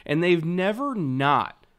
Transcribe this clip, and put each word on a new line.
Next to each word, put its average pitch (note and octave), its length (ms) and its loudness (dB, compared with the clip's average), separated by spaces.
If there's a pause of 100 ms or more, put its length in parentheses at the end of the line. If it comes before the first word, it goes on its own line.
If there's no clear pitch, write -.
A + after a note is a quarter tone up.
And D3+ 180 0
they've F3 220 2
never G#3 500 -2
not C3+ 720 -2 (120)